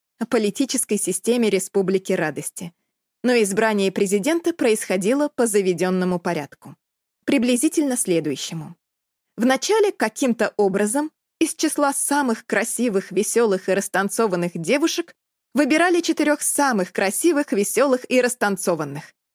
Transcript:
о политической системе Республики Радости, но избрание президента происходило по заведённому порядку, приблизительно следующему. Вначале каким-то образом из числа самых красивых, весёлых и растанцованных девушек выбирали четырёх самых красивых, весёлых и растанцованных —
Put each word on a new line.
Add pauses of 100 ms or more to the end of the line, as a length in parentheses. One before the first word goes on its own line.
(180)
о
политической
системе
Республики
Радости, (500)
но (100)
избрание
президента
происходило
по
заведённому
порядку, (520)
приблизительно
следующему. (600)
Вначале
каким-то
образом (260)
из
числа
самых
красивых,
весёлых
и
растанцованных
девушек (380)
выбирали
четырёх
самых
красивых,
весёлых
и
растанцованных — (220)